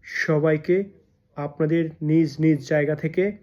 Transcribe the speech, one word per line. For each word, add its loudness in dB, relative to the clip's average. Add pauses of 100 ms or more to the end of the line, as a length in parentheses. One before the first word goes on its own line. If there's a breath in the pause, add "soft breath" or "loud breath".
সবাইকে 0 (520)
আপনাদের -2 (120)
নিজ 2
নিজ 2
জায়গা 0
থেকে -2 (100)